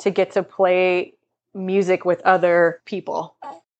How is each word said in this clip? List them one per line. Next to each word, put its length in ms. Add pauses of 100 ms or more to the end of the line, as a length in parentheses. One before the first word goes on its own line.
to 80
get 220
to 120
play 720 (400)
music 500
with 200
other 640
people. 500 (440)